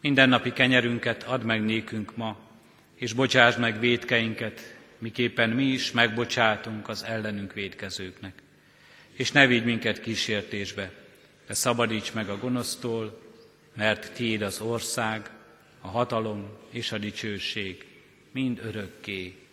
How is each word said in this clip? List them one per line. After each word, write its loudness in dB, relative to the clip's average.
Mindennapi 6
kenyerünket 4
add -4
meg 0
nékünk -4
ma, -6
és -6
bocsásd 6
meg 0
vétkeinket, 0
miképpen 0
mi 0
is 0
megbocsátunk 0
az -8
ellenünk -6
vétkezőknek. -10
És -2
ne 8
vigy 4
minket 0
kísértésbe, -4
de -10
szabadíts 0
meg -4
a -6
gonosztól, -4
mert 0
tiéd -2
az -4
ország, -4
a -14
hatalom -2
és -8
a -4
dicsőség -6
mind -4
örökké. -8